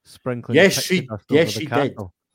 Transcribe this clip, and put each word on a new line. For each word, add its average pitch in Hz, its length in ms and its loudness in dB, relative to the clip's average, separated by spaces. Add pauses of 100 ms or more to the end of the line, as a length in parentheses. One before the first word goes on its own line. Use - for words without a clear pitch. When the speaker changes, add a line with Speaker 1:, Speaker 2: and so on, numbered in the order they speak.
Speaker 1:
sprinkling 120 520 -6
Speaker 2:
Yes, 185 200 6
Speaker 1:
pixie 185 260 -2
Speaker 2:
she, 139 60 -12
Speaker 1:
dust 110 220 -12
Speaker 2:
yes, 147 120 4
Speaker 1:
over 165 40 2
the - 60 -2
Speaker 2:
she - 80 -8
did. - 100 -8
Speaker 1:
castle. 117 440 -4 (220)